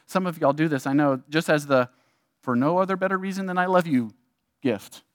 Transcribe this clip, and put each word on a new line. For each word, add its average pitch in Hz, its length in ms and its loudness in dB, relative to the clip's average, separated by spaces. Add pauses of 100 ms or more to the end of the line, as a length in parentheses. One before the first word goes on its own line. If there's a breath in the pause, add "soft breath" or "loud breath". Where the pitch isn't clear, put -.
some 190 200 -2
of 165 140 -6
y'all 143 140 2
do 156 140 0
this, 143 180 -2
I 139 80 -2
know, 139 360 2
just 156 200 -2
as 147 180 2
the 127 220 2 (500)
"for 123 160 -2
no 147 220 2
other 190 180 0
better 190 220 -2
reason 190 280 -6
than 180 120 -4
I 180 80 2
love 180 220 2
you" 123 260 -2 (480)
gift. - 420 -4 (120)